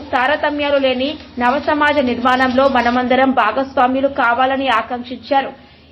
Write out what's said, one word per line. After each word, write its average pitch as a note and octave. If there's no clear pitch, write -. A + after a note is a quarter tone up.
తారతమ్యాలు D4
లేని B3+
నవ B3
సమాజ D4
నిర్మాణంలో B3+
మనమందరం B3
భాగస్వాములు C4
కావాలని C4
ఆకాంక్షించారు. B3